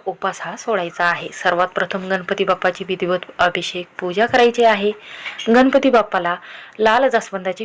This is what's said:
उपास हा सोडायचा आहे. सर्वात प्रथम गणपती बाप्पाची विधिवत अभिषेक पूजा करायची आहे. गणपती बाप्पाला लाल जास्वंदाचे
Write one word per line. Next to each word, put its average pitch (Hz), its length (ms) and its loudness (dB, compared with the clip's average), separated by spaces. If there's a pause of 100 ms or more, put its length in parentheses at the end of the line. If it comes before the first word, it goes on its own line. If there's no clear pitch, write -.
उपास 185 340 -6
हा 175 160 -10
सोडायचा 180 480 -2
आहे. 170 280 -2
सर्वात 180 360 0
प्रथम 185 400 -4
गणपती 190 360 -2
बाप्पाची 185 440 -2
विधिवत 180 300 -2 (200)
अभिषेक 175 480 -2 (140)
पूजा 185 260 0
करायची 240 380 4
आहे. 208 280 2 (560)
गणपती 262 420 6
बाप्पाला 190 460 2 (420)
लाल 220 300 4
जास्वंदाचे 196 560 -4